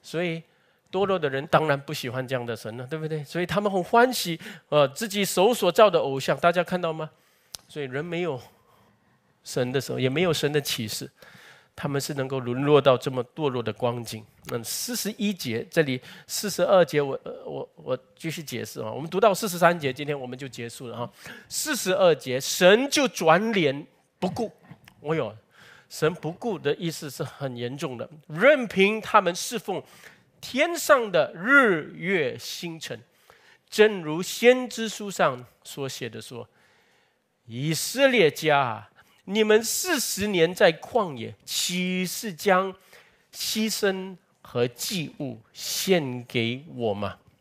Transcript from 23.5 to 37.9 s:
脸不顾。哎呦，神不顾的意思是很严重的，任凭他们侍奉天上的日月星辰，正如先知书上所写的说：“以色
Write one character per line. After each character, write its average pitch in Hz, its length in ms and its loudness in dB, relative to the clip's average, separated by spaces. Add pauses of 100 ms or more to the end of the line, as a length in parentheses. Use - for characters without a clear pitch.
脸 147 320 0 (320)
不 185 100 -2
顾。 208 240 -6 (520)
哎 156 120 -2
呦， 110 180 -4 (540)
神 160 280 -2
不 156 140 -8
顾 185 280 -4
的 139 160 0
意 165 160 -4
思 156 180 -10
是 143 160 -8
很 131 320 -8
严 123 220 -8
重 135 180 -6
的， 120 100 -8 (220)
任 240 380 4
凭 196 340 2
他 208 220 2
们 175 120 -2
侍 - 240 -8
奉 175 240 -6 (580)
天 330 360 0
上 262 360 4
的 160 220 2
日 208 600 4
月 156 420 -2
星 165 440 -10
辰， 110 200 -12 (680)
正 208 320 4
如 156 180 -4
先 247 480 4
知 226 200 -6
书 202 200 -10
上 135 380 -2 (160)
所 135 260 -10
写 127 200 -10
的 110 120 -14
说 117 280 -16 (1000)
：“以 131 260 -4
色 262 360 2